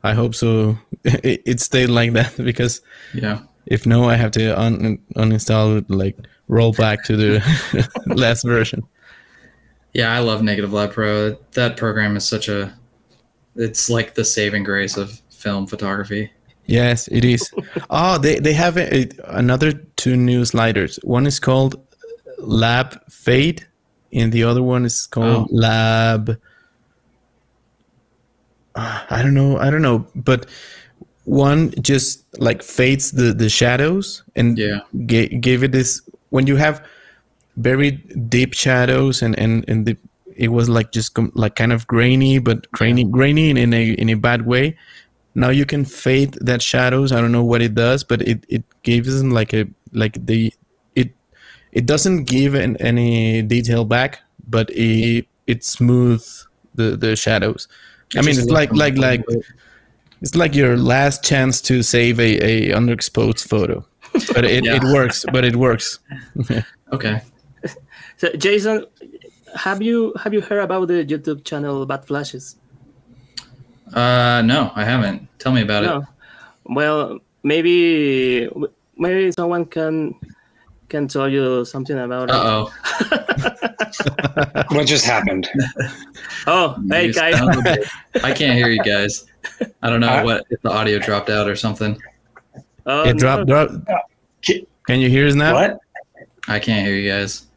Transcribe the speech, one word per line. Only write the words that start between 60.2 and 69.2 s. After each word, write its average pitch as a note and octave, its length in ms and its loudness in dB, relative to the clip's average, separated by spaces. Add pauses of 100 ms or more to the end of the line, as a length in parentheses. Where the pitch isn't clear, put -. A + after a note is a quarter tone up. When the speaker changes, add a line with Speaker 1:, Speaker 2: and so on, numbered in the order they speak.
Speaker 1:
it's - 160 -8
like D#3+ 180 2
your B2+ 220 4
last C3 480 2
chance C3 380 2
to B2+ 200 2
save A#2+ 380 2
a, A2+ 240 4
a A2 320 2
underexposed A2+ 720 0
photo, - 380 -2 (480)
but B2 100 2
it, B2 200 2
Speaker 2:
<laughs> - 20 -2
Yeah. A#2 100 2
Speaker 1:
it B2+ 80 2
works, C3 480 2
but B2+ 120 2
it A#2+ 120 2
works. A#2+ 420 0 (500)
<laughs> - 440 -6
Speaker 2:
Okay. A2 300 -4 (960)
Speaker 3:
So, F3 180 -2
Jason, G3+ 480 0 (720)